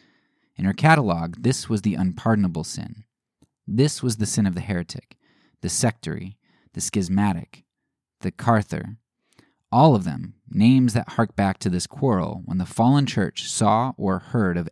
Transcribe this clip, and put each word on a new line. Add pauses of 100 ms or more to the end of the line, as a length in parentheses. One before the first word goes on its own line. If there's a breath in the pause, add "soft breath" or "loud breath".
(560)
In
her
catalog,
this
was
the
unpardonable
sin. (640)
This
was
the
sin
of
the
heretic, (440)
the
sectary, (340)
the
schismatic, (560)
the
Carther. (760)
All
of
them, (140)
names
that
hark
back
to
this
quarrel
when
the
fallen
church
saw
or
heard
of